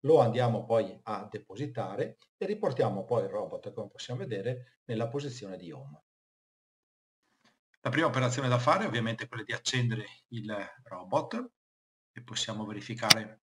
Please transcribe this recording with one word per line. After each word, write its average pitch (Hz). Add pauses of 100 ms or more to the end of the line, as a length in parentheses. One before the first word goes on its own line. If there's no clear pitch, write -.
lo 147
andiamo 117
poi 110
a 101
depositare 110 (180)
e 196
riportiamo 131
poi 113
il 95
robot, -
come 104
possiamo -
vedere, 120
nella 117
posizione 120
di 90
home. 73 (1800)
La 135
prima 156
operazione 127
da 123
fare 160
ovviamente 117
è -
quella 113
di -
accendere 113
il 107 (300)
robot 131 (600)
e -
possiamo 107
verificare 107 (120)